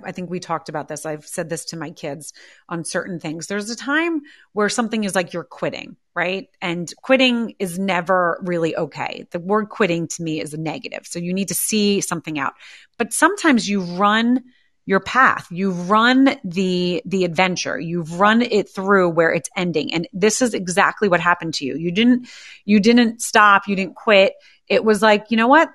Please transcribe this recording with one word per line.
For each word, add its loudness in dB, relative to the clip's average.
I -10
think -10
we -6
talked -6
about -8
this. -12
I've -10
said -8
this -8
to -12
my -10
kids -12
on -8
certain -6
things. -10
There's -6
a -10
time -2
where 0
something -4
is -4
like, -2
you're -8
quitting, -10
right? -4
And -6
quitting 0
is -6
never 0
really -2
okay. -8
The -8
word -2
quitting 0
to -10
me -4
is -10
a -8
negative. -8
So -12
you -4
need -4
to -4
see 0
something -6
out. -4
But -4
sometimes 2
you -2
run 0
your 2
path. 2
You -2
run 4
the, -2
the 0
adventure. -2
You've -6
run 6
it 0
through 2
where 2
it's -4
ending. -2
And -2
this 0
is 2
exactly 0
what 4
happened -2
to -8
you. -4
You -4
didn't, 2
you 6
didn't 4
stop. 6
You -2
didn't -6
quit. 6
It 2
was 2
like, 4
"You 0
know 2
what? 6